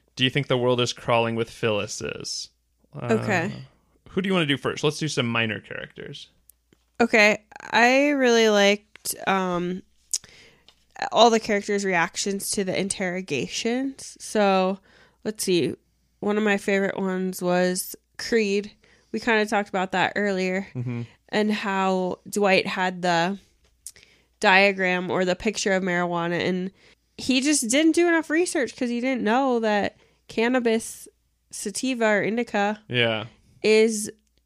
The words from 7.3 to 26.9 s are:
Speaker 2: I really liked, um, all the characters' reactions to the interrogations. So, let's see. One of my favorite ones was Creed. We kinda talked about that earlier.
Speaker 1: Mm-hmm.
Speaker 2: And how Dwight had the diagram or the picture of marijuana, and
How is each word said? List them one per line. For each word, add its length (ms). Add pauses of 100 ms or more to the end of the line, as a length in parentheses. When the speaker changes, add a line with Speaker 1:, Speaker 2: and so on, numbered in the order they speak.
Speaker 2:
I 400
really 380
liked, 640 (120)
um, 560 (1300)
all 180
the 100
characters' 440
reactions 640
to 140
the 140
interrogations. 1400
So, 600 (440)
let's 200
see. 300 (440)
One 180
of 80
my 140
favorite 400
ones 440
was 540 (220)
Creed. 520 (420)
We 80
kinda 260
talked 240
about 220
that 240
earlier. 580
Speaker 1:
Mm-hmm. 280 (280)
Speaker 2:
And 220
how 640 (100)
Dwight 380
had 360
the 360 (1000)
diagram 720
or 140
the 120
picture 360
of 100
marijuana, 580
and 300 (460)